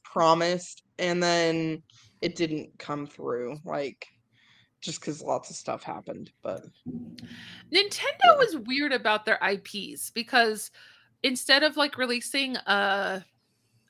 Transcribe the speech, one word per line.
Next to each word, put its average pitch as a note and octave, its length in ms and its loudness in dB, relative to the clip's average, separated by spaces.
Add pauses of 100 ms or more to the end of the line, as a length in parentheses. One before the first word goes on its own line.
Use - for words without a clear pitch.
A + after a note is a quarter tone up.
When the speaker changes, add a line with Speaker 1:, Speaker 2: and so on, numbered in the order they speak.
Speaker 1:
promised, E3+ 800 2 (160)
and F3 220 0
then E3 600 2 (380)
it F3 140 -4
didn't D#3 440 -4
come D3 280 -6
through. C3 580 -8
Like, D3 420 -8 (760)
just - 200 -10
'cause D3+ 200 -8
lots C3+ 280 -4
of - 60 -14
stuff - 280 -8
happened, - 480 -12 (100)
but - 240 -8 (1080)
Speaker 2:
Nintendo G4+ 320 0 (220)
Speaker 1:
yeah. E5 120 10
Speaker 2:
was A4 200 4
weird C4 360 -2
about G#3+ 320 0
their A3 180 2
I G3 140 0
Ps - 540 -12
because A3+ 600 0 (520)
instead C4+ 400 4
of, D4 140 2
like, D4 200 0
releasing, B3+ 600 -2
uh, G3 640 0 (680)